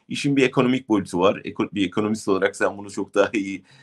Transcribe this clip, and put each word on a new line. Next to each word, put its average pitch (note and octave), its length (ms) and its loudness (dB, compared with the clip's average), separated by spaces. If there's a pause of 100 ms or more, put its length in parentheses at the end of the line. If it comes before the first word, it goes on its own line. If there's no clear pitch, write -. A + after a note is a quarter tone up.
işin C#3 280 -2
bir C3+ 60 4
ekonomik B2+ 460 2
boyutu G2 320 0
var. G2 160 4
Eko-, - 380 -6
bir G2 120 0
ekonomist G#2+ 420 -2
olarak F#2+ 280 2
sen G2+ 220 -2
bunu G2+ 120 -14
çok G2 240 -8
daha G2 180 4
iyi G2 300 -4 (200)